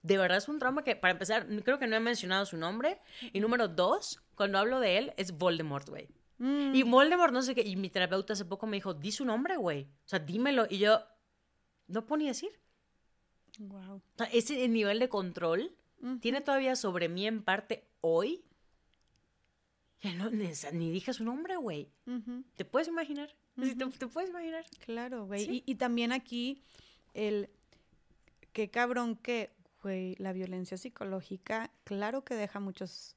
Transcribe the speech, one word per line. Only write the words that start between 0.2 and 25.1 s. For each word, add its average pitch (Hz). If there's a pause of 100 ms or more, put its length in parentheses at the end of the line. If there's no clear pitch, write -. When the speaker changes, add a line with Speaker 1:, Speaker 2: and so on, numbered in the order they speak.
Speaker 1:
es 202
un 302
trauma 269
que, 269
para 180
empezar, 190
n-, 208
creo 262
que 269
no 220
he 226
mencionado 202
su 180
nombre. 214 (220)
Y 247
Speaker 2:
Ujú. 190
Speaker 1:
número 226
dos, 185 (120)
cuando 196
hablo 247
de 190
él, 262
es 180
Voldemort, 156
güey. 151 (300)
Speaker 2:
Mm. 277
Speaker 1:
Y 262
Voldemort 285
no 254
sé 254
qué, 247
y 202
mi 190
terapeuta 190
hace 196
poco 196
me 208
dijo, 190
"Di 160
su 262
nombre, 277
güey. 160 (240)
O -
sea, 190
dímelo." 220
Y 196
yo, 214 (920)
no 220
puedo 302
ni 294
decir. 349 (1000)
Speaker 2:
Guau. 196
Speaker 1:
O 190 (140)
sea, 233
ese 247
nivel 214
de 254
control 185 (240)
Speaker 2:
Ujú. 254
Speaker 1:
tiene 269
todavía 269
sobre 175
mí 185
en 220
parte 202 (140)
hoy. 175 (1600)
Ya 190
no, 202
ni, 208 (220)
ni 165
dije 185
su 226
nombre, 311
güey. 170 (140)
Speaker 2:
Ujú. 247 (140)
Speaker 1:
¿Te -
puedes 320
imaginar? 294 (260)
Sí, 262
te, 262
Speaker 2:
Ujú. 262
Speaker 1:
te 262
puedes 349
imaginar. 330 (220)
Speaker 2:
Claro, 233